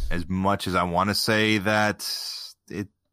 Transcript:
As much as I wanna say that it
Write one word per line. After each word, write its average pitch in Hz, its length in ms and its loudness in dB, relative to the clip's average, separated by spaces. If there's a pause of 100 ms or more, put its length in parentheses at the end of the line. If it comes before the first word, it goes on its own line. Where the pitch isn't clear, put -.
(120)
As 87 180 -2
much 95 380 0
as 92 80 0
I 90 80 4
wanna 90 320 2
say 107 420 2
that 104 500 0 (600)
it 101 200 -8 (240)